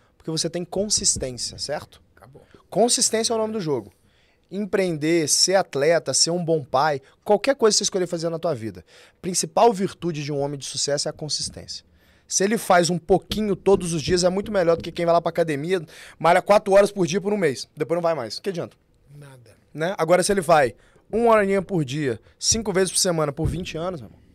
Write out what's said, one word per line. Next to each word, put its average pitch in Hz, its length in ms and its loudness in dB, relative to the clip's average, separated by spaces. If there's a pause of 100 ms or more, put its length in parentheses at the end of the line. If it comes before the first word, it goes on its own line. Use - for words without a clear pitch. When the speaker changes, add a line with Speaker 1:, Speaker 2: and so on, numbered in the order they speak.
(180)
Speaker 1:
porque - 120 -10
você 160 200 -4
tem 175 160 -6
consistência, 160 920 -4
certo? - 440 -10 (120)
Speaker 2:
Acabou. - 280 -20 (280)
Speaker 1:
Consistência 226 640 0
é 226 40 0
o 220 40 -2
nome 220 140 -4
do 220 80 -4
jogo. 131 320 -4 (580)
Empreender, 175 800 0
ser - 260 2
atleta, 165 580 2
ser - 180 2
um 175 120 -2
bom 156 180 0
pai, 139 400 0 (220)
qualquer 208 320 2
coisa 220 180 4
que - 40 2
você 208 60 0
escolher 185 220 -2
fazer 165 220 -6
na 165 100 -4
tua 160 160 -2
vida, 107 300 -8 (340)
a - 40 -20
principal 185 500 2
virtude 175 540 -4
de 147 60 -6
um 143 80 -4
homem 143 200 -4
de 131 60 -14
sucesso 143 420 -4
é - 20 -4
a 151 40 -8
consistência. - 720 -10 (420)
Se - 160 0
ele 208 140 2
faz 175 320 4
um 175 100 -2
pouquinho 196 560 0
todos 185 380 0
os 160 80 -4
dias, 175 240 0
é 180 40 4
muito 202 220 -4
melhor 170 240 2
do 165 80 -8
que 170 80 -10
quem 170 140 -4
vai 170 80 4
lá 170 80 4
pra 170 80 -4
academia, 165 520 -2 (380)
malha 170 220 4
quatro 208 320 4
horas 202 180 6
por 190 160 0
dia 175 140 -2
por 196 100 -4
um 214 60 0
mês, 151 400 -2
depois 147 180 -2
não 175 80 -2
vai 165 100 2
mais. 127 260 -6
Que - 100 -6
adianta? 170 260 -8 (400)
Speaker 2:
Nada. 135 400 -20 (180)
Speaker 1:
Né? 165 240 -4
Agora, 170 240 4
se 202 120 0
ele 196 80 0
vai 147 340 4 (340)
uma 226 220 2
horinha 196 300 4
por 170 240 -2
dia, 127 340 -4 (180)
cinco 220 360 0
vezes 185 180 0
por - 80 -2
semana, 160 320 0
por 156 140 -4
vinte 160 320 -6
anos, 170 240 -8
meu 101 80 -18
irmão, - 120 -20 (140)